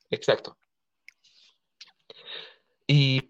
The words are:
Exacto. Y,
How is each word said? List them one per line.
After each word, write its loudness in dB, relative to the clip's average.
Exacto. -2
Y, 4